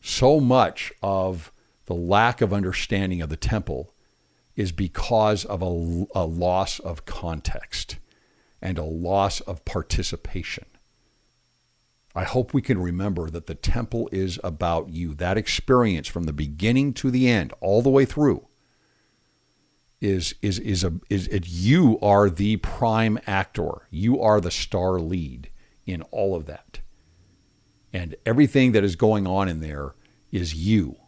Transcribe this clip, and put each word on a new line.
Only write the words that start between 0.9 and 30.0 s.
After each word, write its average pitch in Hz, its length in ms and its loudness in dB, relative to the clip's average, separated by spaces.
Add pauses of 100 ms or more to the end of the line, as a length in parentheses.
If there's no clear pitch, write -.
of 95 480 -2 (360)
the 87 80 -4
lack 101 440 2
of 101 140 2
understanding 92 680 -2
of 78 80 -6
the 73 60 -4
temple 82 580 -4 (600)
is 95 160 -2
because 107 720 0
of 98 180 -6
a, 85 440 -2 (120)
a 90 60 0
loss 87 560 0
of 85 260 -10
context - 920 -6 (640)
and 90 160 -4
a 80 60 -6
loss 87 580 0
of - 240 -10
participation. - 1040 -4 (1500)
I 90 80 -4
hope 120 300 -2
we 135 80 0
can 104 200 0
remember 87 480 -4
that 82 180 -10
the 80 80 -10
temple - 540 0
is 95 320 -4
about 82 460 -2
you. 82 260 -6
That 90 240 -2
experience 110 680 2
from 87 160 -6
the 80 80 -2
beginning 95 600 0
to - 180 -2
the 127 160 4
end, 104 320 2
all 101 220 4
the 131 80 6
way 135 160 6
through, 139 420 0 (1500)
is, 95 420 -2
is, 98 180 -2
is 95 260 -2
a, 85 80 0 (160)
is 98 180 -2
it, 87 200 -4
you 110 540 4
are 101 280 6
the 101 280 0
prime 113 680 0
actor. 95 640 -4
You 110 320 0
are 107 180 6
the 87 120 -4
star 92 480 -2
lead 80 500 -6 (360)
in 87 180 -6
all 98 320 -4
of 80 100 -6
that. - 340 -16 (1120)
And 87 240 -6 (100)
everything 127 460 6
that 107 120 4
is 95 120 0
going 107 320 2
on 95 220 0
in 80 100 -4
there 73 360 -10 (360)